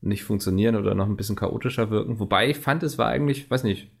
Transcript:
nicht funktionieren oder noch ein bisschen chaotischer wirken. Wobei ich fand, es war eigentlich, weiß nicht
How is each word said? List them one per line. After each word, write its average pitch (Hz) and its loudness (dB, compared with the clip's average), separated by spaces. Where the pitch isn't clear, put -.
nicht 101 -2
funktionieren 98 2
oder 101 2
noch 98 0
ein 104 0
bisschen 101 -4
chaotischer - -2
wirken. 110 -2
Wobei 101 2
ich 143 0
fand, 151 0
es 147 -4
war 117 2
eigentlich, 135 0
weiß 127 0
nicht 101 -2